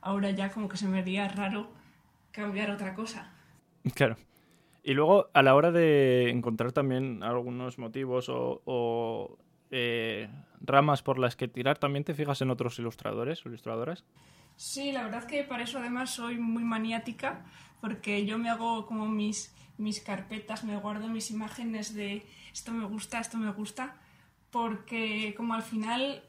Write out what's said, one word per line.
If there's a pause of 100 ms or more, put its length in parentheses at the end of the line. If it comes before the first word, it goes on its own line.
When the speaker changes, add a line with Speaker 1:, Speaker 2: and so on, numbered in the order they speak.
Speaker 1:
ahora
ya
como
que
se
me
haría
raro (580)
cambiar
otra
cosa. (640)
Speaker 2:
Claro. (680)
Y
luego,
a
la
hora
de
encontrar
también
algunos
motivos
o,
o, (340)
eh, (320)
ramas
por
las
que
tirar,
¿también
te
fijas
en
otros
ilustradores
o
ilustradoras? (500)
Speaker 1:
Sí,
la
verdad
es
que
para
eso
además
soy
muy
maniática, (360)
porque
yo
me
hago
como
mis, (240)
mis
carpetas,
me
guardo
mis
imágenes
de (280)
esto
me
gusta,
esto
me
gusta, (540)
porque
como
al
final